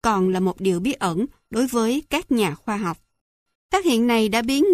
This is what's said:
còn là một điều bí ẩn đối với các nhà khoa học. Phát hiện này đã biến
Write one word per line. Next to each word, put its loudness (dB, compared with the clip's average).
còn 2
là 0
một -2
điều 0
bí -2
ẩn -2
đối -2
với -2
các -4
nhà 0
khoa -8
học. -6
Phát 0
hiện 2
này 2
đã 0
biến 0